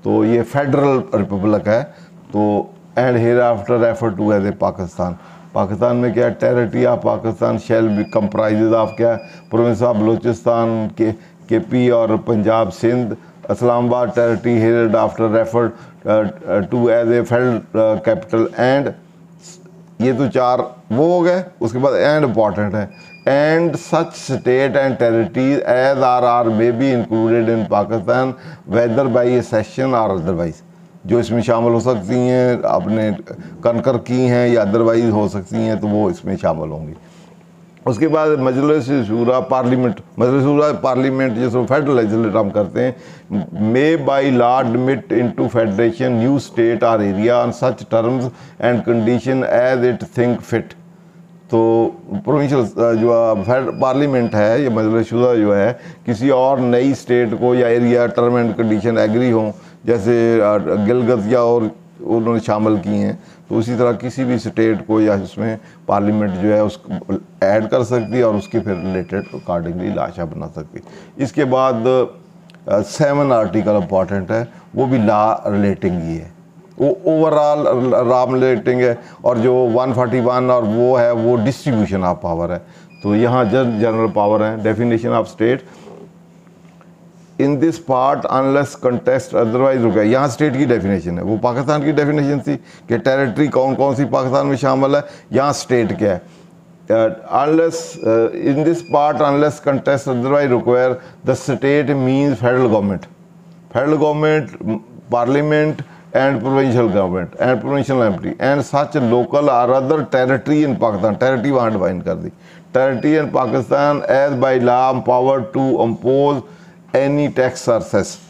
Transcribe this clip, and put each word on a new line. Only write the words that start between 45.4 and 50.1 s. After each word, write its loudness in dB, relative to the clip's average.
federation 0
new 0
state 0
or 2
area 0
on -4
such -4
terms 0
and 0
condition 0
as 2
it -2